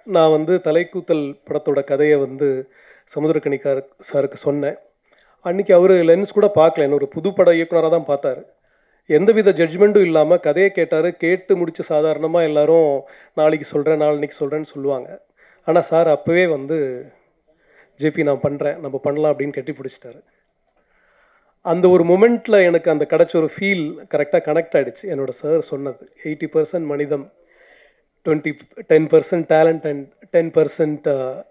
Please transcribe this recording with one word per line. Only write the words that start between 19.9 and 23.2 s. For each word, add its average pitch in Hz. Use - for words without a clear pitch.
அந்த 180
ஒரு 180
மொமெண்ட்ல 214
எனக்கு 170
அந்த 151
கிடைச்ச 165